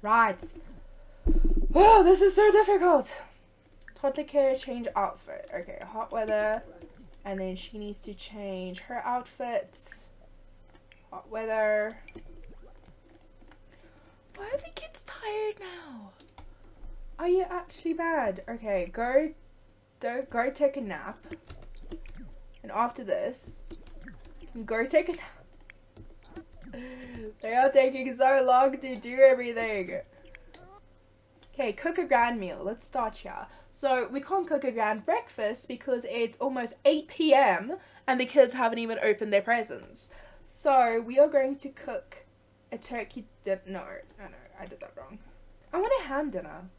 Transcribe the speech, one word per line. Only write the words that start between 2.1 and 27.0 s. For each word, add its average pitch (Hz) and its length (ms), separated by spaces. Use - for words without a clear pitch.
is 381 140
so 415 160
difficult. 370 600
Toddler 277 280
care, 277 320
change 240 400
outfit. - 580
Okay, - 320
hot 220 260
weather. 214 520
And 196 140
then 185 160
she 202 220
needs 208 240
to 208 120
change 190 680
her 247 240
outfit. 240 840
Hot - 180
weather. 220 680
Why 403 180
are 554 40
the 640 160
kids - 300
tired 427 560
now? 320 520
Are 339 80
you 370 220
actually 349 440
mad? 311 560
Okay, 202 440
go, 269 400
go, 247 300
go 240 200
take 277 280
a 277 40
nap. 196 360
And - 80
after 240 320
this, - 640
go 220 220
take 320 240
a 330 80
nap. - 180